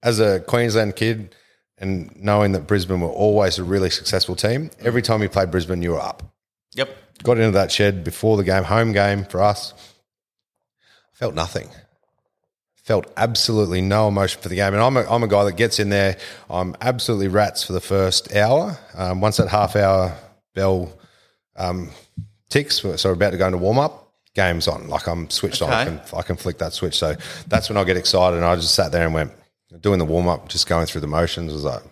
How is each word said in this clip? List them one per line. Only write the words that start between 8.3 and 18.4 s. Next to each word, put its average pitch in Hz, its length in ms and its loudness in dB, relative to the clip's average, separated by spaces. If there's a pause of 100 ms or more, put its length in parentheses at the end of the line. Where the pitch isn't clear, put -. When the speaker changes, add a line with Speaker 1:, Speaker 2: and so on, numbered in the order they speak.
Speaker 1:
the 98 80 2
game, 95 180 2
home 113 300 2
game 101 320 2
for 92 180 -2
us. 104 320 0 (1400)
Felt 110 200 -6
nothing. 80 340 -4 (1080)
Felt - 300 -2 (100)
absolutely 107 680 0
no 104 260 2
emotion 98 320 0
for - 80 -10
the 87 80 -6
game. 98 180 0
And 107 80 4
I'm 131 140 2
a, 120 60 2
I'm 117 200 0
a 113 60 -2
guy 101 160 4
that 95 120 -2
gets 110 220 0
in 104 120 0
there. 98 260 2 (320)
I'm 90 320 -4
absolutely 117 480 -2
rats 98 340 0
for - 100 -6
the 90 80 -2
first 95 540 0
hour. 135 440 2 (160)